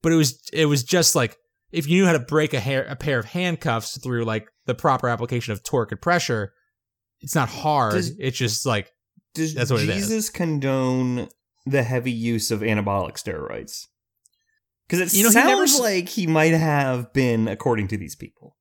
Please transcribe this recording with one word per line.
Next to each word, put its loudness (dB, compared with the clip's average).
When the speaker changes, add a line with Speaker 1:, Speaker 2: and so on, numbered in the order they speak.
Speaker 1:
But 2
it 4
was, 2
it 2
was 2
just 2
like, 0
if -2
you 4
knew 6
how 4
to 2
break 0
a 0
hair, -2
a -10
pair -2
of -4
handcuffs -4
through, -4
like, -4
the -2
proper 0
application -4
of -6
torque -2
and -10
pressure, -2
it's -10
not 0
hard. 0
Speaker 2:
Does, -2
Speaker 1:
It's -4
just, -2
like, -2
Speaker 2:
does -4
Speaker 1:
that's -2
what 2
it 0
is. 0
Speaker 2:
Jesus -2
condone -2
the 0
heavy -2
use -2
of 0
anabolic -2
steroids? -10
'Cause 0
it 0
Speaker 1:
You 4
know, 6
he 6
never 6
Speaker 2:
sounds 4
Speaker 1:
s- 2
Speaker 2:
like 0
he -2
might 4
have 0
been, 2
according -2
to -4
these -10
people. -20